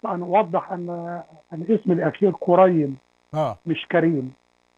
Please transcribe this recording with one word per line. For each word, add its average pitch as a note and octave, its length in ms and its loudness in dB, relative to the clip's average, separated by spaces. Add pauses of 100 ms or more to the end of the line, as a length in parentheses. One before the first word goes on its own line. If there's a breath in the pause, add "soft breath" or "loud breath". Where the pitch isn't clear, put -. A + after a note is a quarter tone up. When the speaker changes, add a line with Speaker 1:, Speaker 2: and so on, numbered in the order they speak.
Speaker 1:
أن F#3 160 -6
أوضح F3 500 0
أن، F3 180 -8 (640)
أن E3 160 -10
اسمي G3+ 240 2
الأخير E3+ 380 0
كريم F3 680 4 (360)
Speaker 2:
آه. C#3+ 320 -4
Speaker 1:
مش E3 260 -6
كريم. D#3+ 420 0 (440)